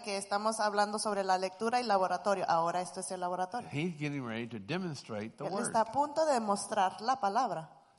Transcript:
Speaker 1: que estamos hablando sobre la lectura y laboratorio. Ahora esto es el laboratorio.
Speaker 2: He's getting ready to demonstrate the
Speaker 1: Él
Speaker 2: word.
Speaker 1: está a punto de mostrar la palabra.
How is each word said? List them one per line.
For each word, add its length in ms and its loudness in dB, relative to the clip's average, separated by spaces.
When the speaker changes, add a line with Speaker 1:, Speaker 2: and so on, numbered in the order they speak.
Speaker 1:
que 140 -4
estamos 440 0
hablando 380 2
sobre 240 0
la 140 4
lectura 420 0
y 40 -2
laboratorio. 680 2
Ahora 320 4
esto 200 -6
es 100 -8
el 100 -6
laboratorio. 500 -4
Speaker 2:
He's 260 -2
getting 280 -4
ready 220 -4
to 120 -8
demonstrate 760 -6
the 100 -6
Speaker 1:
Él 60 -4
Speaker 2:
word. 140 -2
Speaker 1:
está 140 2
a 100 0
punto 340 2
de 140 4
mostrar 640 0
la 180 0
palabra. 500 0